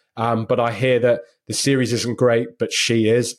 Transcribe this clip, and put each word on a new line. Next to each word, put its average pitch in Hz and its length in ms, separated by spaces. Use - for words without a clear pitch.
Um, 113 300
but 123 140
I 117 120
hear 123 280
that 120 220
the 113 60
series 131 400
isn't 113 240
great, 120 400
but - 160
she 113 340
is. 120 320